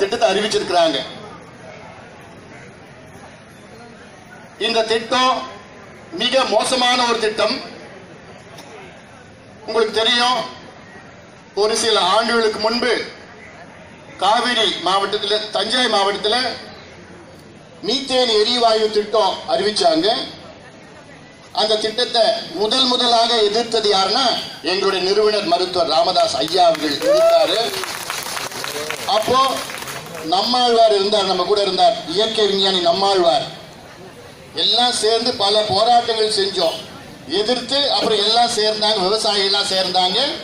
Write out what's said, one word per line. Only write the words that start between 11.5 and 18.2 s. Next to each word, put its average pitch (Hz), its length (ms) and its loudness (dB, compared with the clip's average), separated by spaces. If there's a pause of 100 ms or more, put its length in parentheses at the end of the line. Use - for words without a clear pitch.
ஒரு 220 200 2
சில 220 160 2 (160)
ஆண்டுகளுக்கு 226 500 2
முன்பு 233 300 0 (1300)
காவிரி 226 460 2 (180)
மாவட்டத்துல, 202 500 0 (200)
தஞ்சை 233 260 0 (120)
மாவட்டத்துல 202 420 0 (1500)
மீத்தேன் 254 520 0